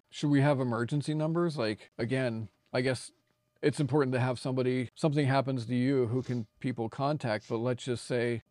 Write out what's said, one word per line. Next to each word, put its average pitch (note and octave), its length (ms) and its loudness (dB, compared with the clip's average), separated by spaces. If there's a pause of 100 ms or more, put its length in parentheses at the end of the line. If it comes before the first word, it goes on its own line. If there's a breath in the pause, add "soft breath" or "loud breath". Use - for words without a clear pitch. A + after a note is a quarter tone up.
should - 220 -2
we C#3 100 6
have C#3+ 180 4
emergency B2+ 540 0
numbers? D#3+ 440 0
Like, A2 400 -2
again, A#2 520 -2 (240)
I B2+ 80 2
guess B2+ 300 -2 (500)
it's D3 180 0
important C3+ 340 2
to B2 60 2
have B2+ 180 0
somebody, B2+ 580 0
something D3 300 2
happens C3 400 0
to B2 100 -6
you, B2+ 320 2
who B2+ 140 0
can B2 240 -4 (140)
people A#2 280 -4
contact, C3 640 -2
but A#2+ 80 -2
let's B2 260 -2
just A#2+ 220 -4
say, A#2+ 460 0